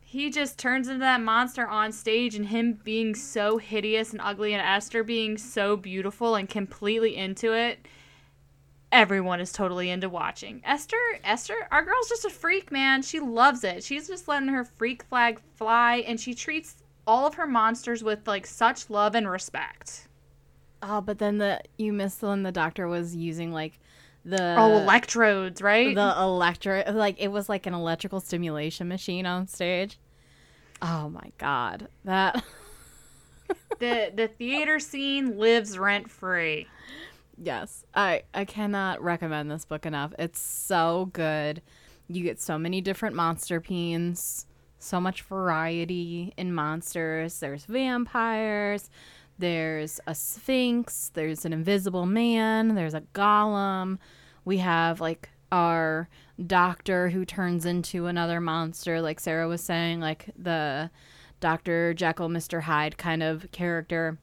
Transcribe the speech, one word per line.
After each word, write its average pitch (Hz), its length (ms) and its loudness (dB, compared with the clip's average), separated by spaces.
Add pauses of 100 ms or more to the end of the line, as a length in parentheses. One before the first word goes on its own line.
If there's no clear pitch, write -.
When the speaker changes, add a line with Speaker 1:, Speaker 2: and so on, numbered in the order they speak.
Speaker 1:
he 277 300 -6
just 285 280 -4
turns 254 300 0
into 262 120 -4
that 254 220 4
monster 233 440 2
on 214 260 0
stage, 226 420 0
and 208 120 -4
him 233 280 0 (100)
being 220 300 0
so 214 440 0
hideous 220 540 -2
and 214 100 -10
ugly, 202 320 -2
and 196 80 0
Esther 202 420 0
being 220 340 -2
so 208 380 0
beautiful 196 580 -2
and 196 140 -2
completely 220 680 0
into 190 380 -2
it, 240 320 0 (1040)
everyone 185 500 6
is 180 120 -8
totally 180 360 -2
into 185 220 -2
watching. 185 560 -6
Esther, 294 320 0 (260)
Esther, 247 460 -2
our 302 120 4
girl's 440 280 2
just 453 160 -2
a 392 40 -2
freak, 370 400 -2
man. 269 300 2
She 311 200 -4
loves 247 440 4
it. 180 180 -2
She's 294 240 -6
just 370 220 -12
letting 277 220 0
her 262 140 0
freak 247 400 -4
flag 233 360 2 (140)
fly, 240 520 4
and 226 140 -4
she 247 140 -8
treats 320 420 -8 (300)
all 247 200 6
of 302 80 2
her 339 120 -2
monsters 233 580 2
with, 214 240 -2
like, 202 180 -2
such - 440 2
love 208 240 4
and 202 160 2
respect. - 760 -8 (760)
Speaker 2:
Oh, 208 180 -2
but 208 180 -4
then 208 200 2
the, 202 240 2 (160)
you 214 160 0
missed 196 280 -2
when 202 200 0
the 185 100 -2
doctor 175 340 -2
was 170 300 -4
using, 165 340 -4
like, 156 300 -6 (460)
the 175 320 2
Speaker 1:
Oh, 220 180 10
electrodes, 202 880 4
right? 214 320 6
Speaker 2:
the 202 240 4
electro-, 185 720 2
like, 208 260 2
it 202 100 -2
was 202 200 -4
like 196 180 -4
an 180 80 -4
electrical 170 460 -4
stimulation 165 680 -4
machine 185 400 -4
on 180 220 -2
stage. 180 500 -2 (840)
Oh 160 280 -2
my - 300 -14
God. 123 500 -4 (160)
That 190 400 0 (800)
<laughs> - 540 -10
Speaker 1:
The, 240 360 0
the 226 140 0
theater 294 500 0
scene 277 600 -2
lives 220 400 4
rent-free. 185 880 -2 (680)
Speaker 2:
Yes. 135 480 -8 (100)
I, 185 280 2 (100)
I 202 120 -4
cannot 196 580 -4
recommend 156 480 -2
this 156 140 -8
book 151 220 -8
enough. 151 320 -4
It's 170 220 -4
so 175 720 0
good. 156 480 -2 (460)
You 175 160 -6
get 165 180 -4
so 156 180 -4
many 175 220 -2
different 190 360 -4
monster 165 440 -2
peens, 170 840 -4 (320)
so - 220 -4
much 185 220 -2
variety 170 1120 -2
in 180 180 -4
monsters. 160 840 -4
There's 143 240 -8
vampires, 220 1200 -2 (500)
there's 160 680 -2
a 165 80 -4
sphinx, 240 1000 -2
there's 156 300 -4
an 165 80 -2
invisible 180 540 0
man, 220 680 4
there's 165 200 0
a 156 60 -2 (140)
golem. 196 840 2 (460)
We 190 140 0
have, 165 420 2
like, 165 300 -4 (200)
our 165 580 2 (380)
doctor 180 640 4
who 185 140 -2
turns 175 420 -2
into 175 400 -2
another 170 340 0
monster, 165 600 -2
like 160 180 -2
Sarah 165 300 -2
was 170 140 -4
saying, 170 380 -2
like, 160 380 -6
the 160 520 -2 (500)
Doctor 170 540 0
Jekyll, 165 340 0
Mister 165 320 -4
Hyde 151 380 0
kind 165 240 -2
of 160 280 -4
character. 165 720 -2